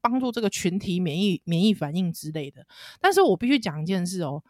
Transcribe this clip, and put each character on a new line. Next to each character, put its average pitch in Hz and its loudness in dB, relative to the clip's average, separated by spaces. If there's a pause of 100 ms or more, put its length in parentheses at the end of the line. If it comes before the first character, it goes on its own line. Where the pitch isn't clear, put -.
帮 247 0
助 254 -2
这 233 -4
个 214 2
群 180 -2
体 180 -2
免 160 -2
疫， 190 2
免 170 0
疫 208 6
反 151 -4
应 180 0
之 156 -12
类 156 -8
的？” 139 -20 (360)
但 381 4
是 370 4
我 247 6
必 233 -2
须 277 4
讲 156 -6
一 - -4
件 180 0
事 180 -4
哦， 143 -6